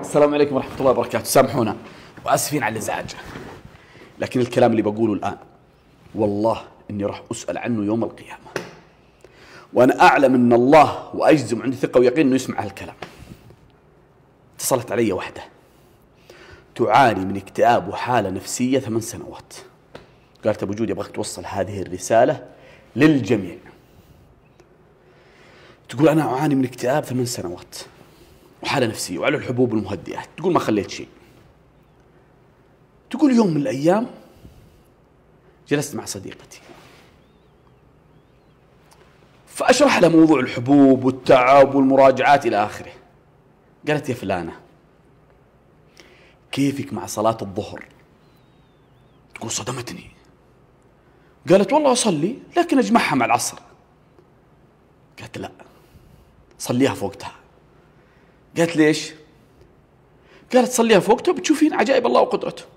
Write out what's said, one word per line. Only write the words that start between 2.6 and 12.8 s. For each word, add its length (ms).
على 100
الإزعاج، 380
لكن 220
الكلام 300
اللي 120
بقوله 300
الآن 240
والله 480
إني 140
راح 180
أسأل 260
عنه 260
يوم 200
القيامة، 420
وأنا 300
أعلم 320
إن 180
الله، 640
وأجزم، 460
عندي 140
ثقة 220
ويقين 280
إنه 80
يسمع 280
هالكلام. 320